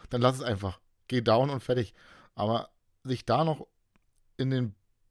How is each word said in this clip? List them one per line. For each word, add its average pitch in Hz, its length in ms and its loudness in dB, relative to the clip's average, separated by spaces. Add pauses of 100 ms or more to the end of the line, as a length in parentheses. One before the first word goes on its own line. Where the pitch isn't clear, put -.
(100)
dann 120 120 0
lass 127 140 4
es 139 60 -10
einfach, 101 380 -4 (280)
geh 127 120 0
down 117 300 4
und 131 120 -6
fertig. 123 300 -2 (420)
Aber 110 360 -2 (320)
sich 131 220 -4
da 131 200 2
noch 156 220 -4 (720)
in 131 120 0
den, 123 240 -2 (360)